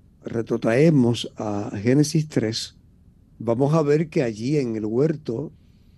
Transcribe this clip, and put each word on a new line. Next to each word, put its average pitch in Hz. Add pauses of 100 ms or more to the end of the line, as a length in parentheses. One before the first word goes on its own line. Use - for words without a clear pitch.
(240)
retrotraemos 120
a 104
Génesis 147
tres, - (600)
vamos 123
a 165
ver 151
que 160
allí 117
en 120
el 107
huerto 139 (440)